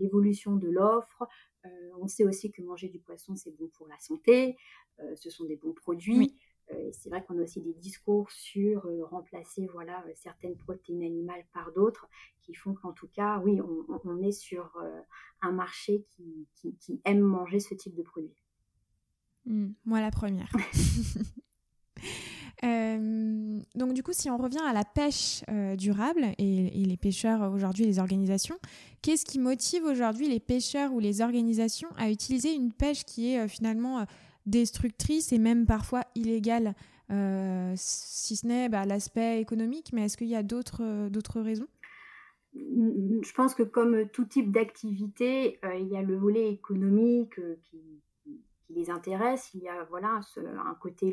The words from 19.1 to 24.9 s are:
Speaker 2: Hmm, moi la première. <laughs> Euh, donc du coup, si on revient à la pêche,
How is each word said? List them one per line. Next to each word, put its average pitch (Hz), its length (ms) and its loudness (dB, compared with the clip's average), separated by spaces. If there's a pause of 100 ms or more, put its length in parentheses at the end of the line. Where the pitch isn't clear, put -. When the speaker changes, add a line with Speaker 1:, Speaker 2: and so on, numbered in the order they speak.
Speaker 2:
Hmm, 208 280 -2 (120)
moi 220 160 2
la 214 100 0
première. 196 460 -2
<laughs> - 0 - (2000)
Euh, 220 960 0 (140)
donc 254 180 0
du 262 100 0
coup, 359 120 -4
si 294 160 -2
on 240 80 0
revient 254 280 -2
à 254 60 2
la 208 100 2
pêche, - 680 0